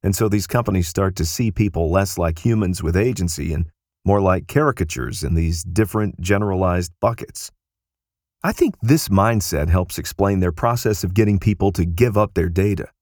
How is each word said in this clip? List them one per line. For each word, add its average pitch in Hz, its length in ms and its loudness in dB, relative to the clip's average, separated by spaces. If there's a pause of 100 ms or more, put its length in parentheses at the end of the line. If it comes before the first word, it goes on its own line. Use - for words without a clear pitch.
And 98 140 0
so 110 120 0
these 101 200 0
companies 98 400 0
start 95 300 -2
to 90 80 -2
see 110 260 -2
people 85 400 -2
less 95 260 0
like 82 260 -2
humans 104 380 0
with 87 160 0
agency 87 560 -2
and 80 160 -4 (340)
more 101 160 4
like 92 280 0
caricatures 92 760 -2
in 69 120 -2
these 82 280 0
different 107 560 -2
generalized 92 800 0
buckets. - 520 -4 (920)
I 202 80 0
think 254 300 0
this 139 280 2
mindset 98 600 2
helps 90 300 0
explain 98 400 0
their 90 120 2
process 117 520 -2
of 90 100 -2
getting 104 240 4
people 98 360 2
to 87 120 0
give 101 320 2
up 104 160 2
their 85 160 0
data. 95 400 0 (120)